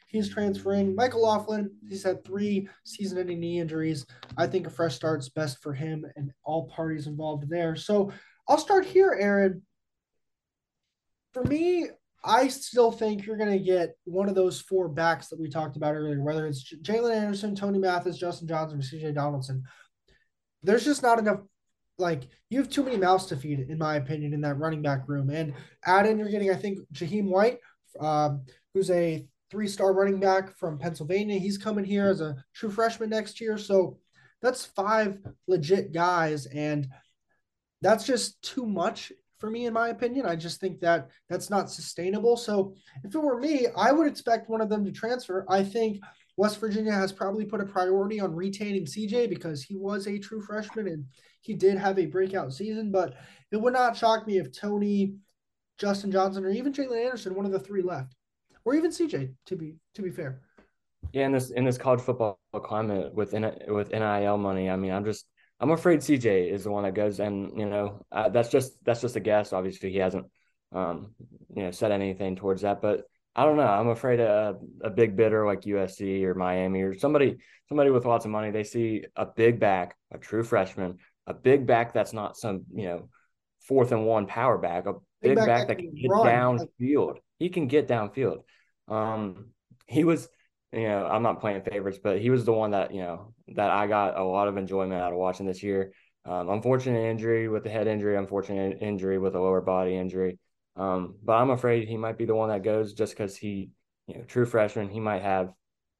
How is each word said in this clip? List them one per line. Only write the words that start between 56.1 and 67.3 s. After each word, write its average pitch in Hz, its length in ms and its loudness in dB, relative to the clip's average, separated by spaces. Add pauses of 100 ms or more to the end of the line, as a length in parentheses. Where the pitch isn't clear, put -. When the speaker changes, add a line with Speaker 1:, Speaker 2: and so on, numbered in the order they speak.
Speaker 1:
Johnson, 190 340 0
or 196 60 0
even 254 200 -2
Jalen 254 320 -4
Anderson, 214 300 -4
one 196 140 -4
of 196 40 -2
the 190 80 -2
three 196 220 -4
left, 151 340 -6 (480)
or 262 120 2
even 320 160 2
C 330 160 -2
J, 135 240 -4 (160)
to 185 80 -6
be, 160 180 -10 (220)
to 208 80 -8
be 180 80 -6
fair. 135 300 -10 (720)
Speaker 2:
Yeah, 135 120 0
in 135 60 0
this, 127 180 0
in 127 160 0
this 127 140 0
college 127 220 4
football 113 380 -2 (140)
climate 104 580 -2
with 101 220 -2
N-, 107 240 -2 (120)
with 104 220 -2
N 110 120 0
I 104 220 0
L 104 120 2
money, 95 320 0
I 92 60 0
mean, 95 160 -2
I'm 98 120 -2
just, 107 220 -4 (340)
I'm 135 120 2
afraid 165 300 4
C 143 160 2
J 95 320 4
is 95 140 -4
the 104 80 -4
one 101 120 -2
that 95 120 -2
goes, 104 240 0
and, 101 400 -4